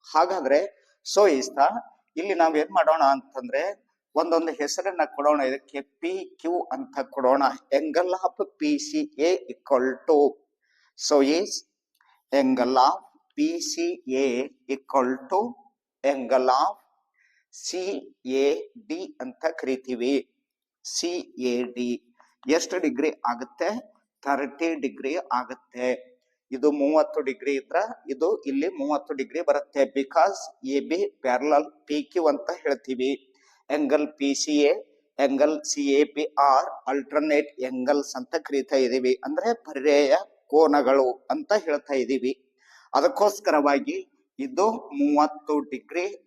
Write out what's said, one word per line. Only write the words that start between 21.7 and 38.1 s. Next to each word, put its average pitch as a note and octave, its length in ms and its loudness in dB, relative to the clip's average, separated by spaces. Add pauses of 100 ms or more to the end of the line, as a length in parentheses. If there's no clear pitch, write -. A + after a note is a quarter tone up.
ಡಿ B2 140 -4 (680)
ಎಷ್ಟು - 200 -4 (100)
ಡಿಗ್ರಿ C#3+ 260 -2 (180)
ಆಗುತ್ತೆ? C3 380 -6 (580)
ಥರ್ಟಿ C#3 420 -2 (140)
ಡಿಗ್ರಿ C3 300 -6 (260)
ಆಗುತ್ತೆ. B2+ 480 -8 (680)
ಇದು C3+ 120 2 (120)
ಮೂವತ್ತು D3+ 480 2
ಡಿಗ್ರಿ C3 320 -4
ಇದ್ರ - 180 -4 (340)
ಇದು C3+ 160 0 (220)
ಇಲ್ಲಿ C#3 180 -2 (120)
ಮೂವತ್ತು C#3+ 400 -4
ಡಿಗ್ರಿ C#3+ 280 -6
ಬರುತ್ತೆ. C#3+ 340 0 (120)
Because D#3+ 460 0 (340)
ಎ C#3+ 60 0 (100)
ಬಿ E3 80 0 (260)
ಪ್ಯಾರಲಲ್ C#3+ 420 2 (200)
ಪಿ D3 100 -4 (140)
ಕ್ಯೂ F3+ 120 -2 (100)
ಅಂತ C3 160 -6 (160)
ಹೇಳ್ತೀವಿ. C3 440 -4 (680)
angle D3 280 2 (140)
ಪಿ C#3 100 0 (140)
ಸಿ D3+ 120 -2 (160)
ಎ, - 40 2 (500)
angle C#3 320 2 (140)
ಸಿ C#3+ 140 -4 (160)
ಎ - 20 6 (140)
ಬಿ D3 100 -2 (220)
are C#3 200 4 (240)
alternate D3 580 0 (200)
angles C3+ 400 -2 (100)